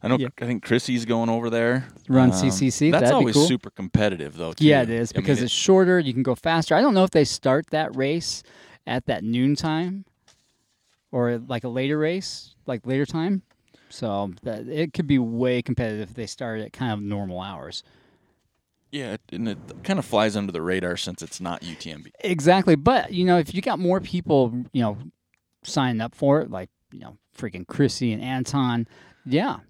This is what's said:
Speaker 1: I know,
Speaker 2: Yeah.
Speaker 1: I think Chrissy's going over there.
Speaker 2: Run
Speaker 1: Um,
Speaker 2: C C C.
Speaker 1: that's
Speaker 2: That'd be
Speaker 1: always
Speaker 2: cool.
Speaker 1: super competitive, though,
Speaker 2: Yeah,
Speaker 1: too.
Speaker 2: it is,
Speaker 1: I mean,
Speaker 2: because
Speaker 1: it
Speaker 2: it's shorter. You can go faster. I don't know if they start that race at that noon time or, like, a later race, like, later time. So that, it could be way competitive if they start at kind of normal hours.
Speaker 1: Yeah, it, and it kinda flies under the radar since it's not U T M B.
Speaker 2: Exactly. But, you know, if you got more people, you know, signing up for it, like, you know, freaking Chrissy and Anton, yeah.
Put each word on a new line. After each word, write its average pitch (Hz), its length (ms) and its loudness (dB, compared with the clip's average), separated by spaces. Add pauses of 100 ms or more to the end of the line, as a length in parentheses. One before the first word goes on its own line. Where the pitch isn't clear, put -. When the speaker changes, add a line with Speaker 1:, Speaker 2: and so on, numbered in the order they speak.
Speaker 1:
I - 60 -4
know, 131 80 2
Speaker 2:
Yeah. 131 100 -2 (140)
Speaker 1:
I 120 40 -6
think 117 180 -4
Chrissy's 120 420 0
going 117 240 0
over 117 200 -2
there. 117 380 0 (220)
Speaker 2:
Run 131 220 6
Speaker 1:
Um, 92 60 0
Speaker 2:
C 131 140 2
C 135 180 2
C. 147 220 2
Speaker 1:
that's 156 120 4
Speaker 2:
That'd 123 100 6
be - 20 4
Speaker 1:
always 120 200 4
Speaker 2:
cool. 147 120 6
Speaker 1:
super 127 220 -2
competitive, 92 680 -2
though, 82 220 -6
Speaker 2:
Yeah, 147 240 8
Speaker 1:
too. 113 80 -2
Speaker 2:
it 117 80 -2
is, 117 140 -2
Speaker 1:
I - 60 -2
mean, 92 40 -4
Speaker 2:
because 123 180 2
Speaker 1:
it 127 40 0
Speaker 2:
it's 117 80 -2
shorter. 185 460 6
You 135 140 -2
can 131 100 0
go 170 120 0
faster. 165 400 0
I 190 60 6
don't 262 140 4
know 185 80 6
if 185 80 2
they 151 140 6
start 139 460 0
that 151 240 -4
race 143 460 -4 (440)
at 127 200 -4
that 98 180 -4
noon 123 320 0
time 175 500 -4 (1040)
or, 120 260 0 (100)
like, 120 160 -6
a 127 60 -6
later 135 280 -2
race, 170 580 -6 (100)
like, 123 200 -8
later 135 200 0
time. 180 380 -4 (460)
So 101 440 -6 (100)
that, 113 240 -8
it 151 260 -4
could 160 140 -4
be 139 100 4
way 123 440 0
competitive 110 480 -4
if 110 60 -20
they 117 100 -10
start 113 340 -10
at 104 140 -12
kind 127 180 -4
of 104 100 -4
normal 101 400 -6
hours. 87 420 -12 (1080)
Speaker 1:
Yeah, 127 220 -8
it, 110 80 -10 (100)
and 113 160 -6
it 101 100 -6 (260)
kinda 190 180 -2
flies 107 340 2
under 101 160 -4
the 82 100 -6
radar 90 360 -2
since - 240 -8
it's - 200 -14
not 87 220 -8
U 85 120 -12
T - 160 -14
M 76 120 -16
B. - 160 -20
Speaker 2:
Exactly. 180 560 4
But, 208 380 2
you 180 120 0
know, 180 120 6
if 160 180 0
you 190 60 -2
got 202 180 -2
more 185 220 2
people, 147 520 2 (200)
you 127 80 0
know, 104 160 0 (680)
signing 127 380 -2
up 117 140 -8
for 143 260 4
it, - 100 -8
like, 92 180 -10 (220)
you - 80 -18
know, - 180 -18 (200)
freaking 92 280 -10
Chrissy 131 480 0
and 107 80 -6
Anton, 127 680 -2 (380)
yeah. 151 340 -2 (100)